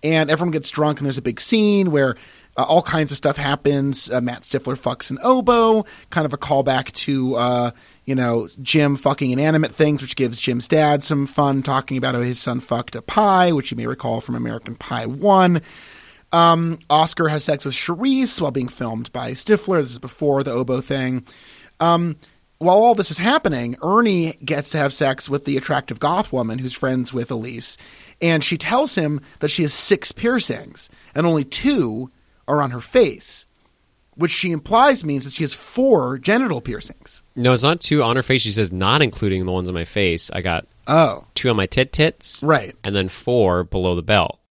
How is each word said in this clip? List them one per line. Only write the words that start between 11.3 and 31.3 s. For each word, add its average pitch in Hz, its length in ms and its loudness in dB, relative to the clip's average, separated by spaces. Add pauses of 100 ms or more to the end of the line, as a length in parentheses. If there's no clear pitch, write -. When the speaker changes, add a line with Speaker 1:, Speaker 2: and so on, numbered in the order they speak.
Speaker 1:
talking 135 340 -2
about 131 160 -2
how 120 80 -2
his 123 180 -2
son 123 200 -4
fucked 120 360 -6
a 110 60 -10
pie, 190 500 4
which 143 200 -2
you 117 60 -8
may 117 100 -6
recall 117 340 -4
from 123 140 -6
American 117 400 -8
Pie 117 320 -6
One. 175 560 4 (680)
Um, 170 480 4 (100)
Oscar 156 380 2
has 151 160 -2
sex 147 200 -2
with 131 120 -4
Charisse 254 680 0
while 147 100 0
being 127 160 -4
filmed 117 460 -8
by 123 200 -6
Stifler. 190 500 0
This 123 80 -8
is 120 80 -14
before 139 440 -2
the 139 80 -4
oboe 123 300 -2
thing. 127 440 -4 (540)
Um, 170 360 2 (420)
while 180 200 4
all 226 180 6
this 196 160 -2
is - 80 -6
happening, 160 640 0
Ernie 185 500 2 (100)
gets 143 280 -4
to 160 80 -2
have 139 140 0
sex 135 360 -2
with 139 160 -4
the 143 120 -2
attractive 135 420 -4
goth 180 340 -2
woman 117 240 -2
who's 127 160 -8
friends 127 400 -2
with 120 160 -6
Elise, 117 480 -8 (420)
and 165 240 2
she 170 140 -2
tells 247 380 0
him 151 260 -2 (200)
that 151 80 0
she - 120 -2
has 151 140 0
six - 360 0
piercings, - 800 -4 (240)
and 160 140 0
only 160 160 2